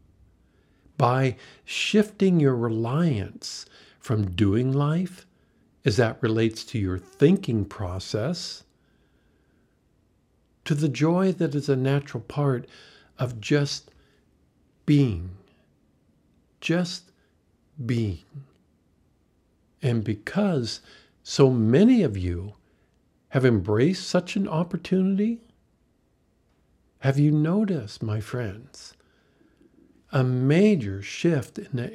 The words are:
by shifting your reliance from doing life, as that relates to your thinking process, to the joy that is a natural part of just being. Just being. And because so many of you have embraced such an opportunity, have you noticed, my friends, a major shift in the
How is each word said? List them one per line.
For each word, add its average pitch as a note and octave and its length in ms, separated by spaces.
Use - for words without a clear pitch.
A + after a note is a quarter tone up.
by B2+ 400
shifting G3 760
your C3+ 160
reliance A#2 1080
from G#2 320
doing G#2+ 420
life, D3+ 520
as G#2+ 120
that A#2 240
relates A2+ 420
to - 140
your F#2 200
thinking C#3+ 640
process, G#2 1000
to D3+ 100
the D3 140
joy E3+ 420
that D#3+ 240
is C#3+ 140
a C#3 60
natural C3+ 460
part C#3 460
of A#2+ 220
just C#3+ 520
being. A#2 440
Just E3+ 520
being. A2+ 380
And A#2+ 220
because C3 760
so C#3 260
many D3+ 540
of G#2+ 140
you F2+ 380
have C3 160
embraced A2+ 600
such F3+ 300
an G3 100
opportunity, F#3+ 920
have C3+ 200
you D3 120
noticed, D#3+ 720
my G#2+ 200
friends, A#2+ 720
a C3+ 120
major B2+ 800
shift - 580
in - 140
the A#2+ 220